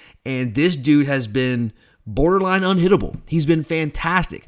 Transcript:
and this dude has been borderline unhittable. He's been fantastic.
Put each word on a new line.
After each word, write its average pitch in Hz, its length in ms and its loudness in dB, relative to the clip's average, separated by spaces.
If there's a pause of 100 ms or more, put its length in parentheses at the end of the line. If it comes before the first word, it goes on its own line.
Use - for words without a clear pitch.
(260)
and 127 300 -4
this 165 200 2
dude 143 320 2
has 135 180 -2
been 120 460 -2 (360)
borderline 185 540 2
unhittable. 185 540 2 (120)
He's 156 200 -2
been 160 160 2
fantastic. 160 840 -4